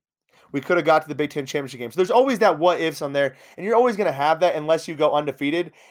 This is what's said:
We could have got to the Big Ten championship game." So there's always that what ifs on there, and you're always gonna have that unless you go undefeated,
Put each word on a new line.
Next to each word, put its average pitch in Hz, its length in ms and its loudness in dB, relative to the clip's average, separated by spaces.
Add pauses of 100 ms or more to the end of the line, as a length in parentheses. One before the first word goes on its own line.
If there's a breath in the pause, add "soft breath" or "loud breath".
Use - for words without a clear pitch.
(540 soft breath)
We 139 80 -4
could 175 160 0
have 160 80 0
got 156 160 4
to 151 80 -8
the 147 60 -8
Big 147 160 -4
Ten 143 140 -6
championship 135 340 -8
game." 120 120 -10
So - 60 -18
there's 185 120 2
always 247 300 2
that 190 180 4
what 165 220 2
ifs 160 220 -4
on 143 100 -6
there, 139 240 -2 (220 loud breath)
and 175 80 -10
you're 220 100 0
always 233 220 2
gonna 185 160 0
have 151 260 0
that 170 160 2
unless 156 320 -2
you 165 80 -10
go 147 180 2
undefeated, 147 600 -2 (180 soft breath)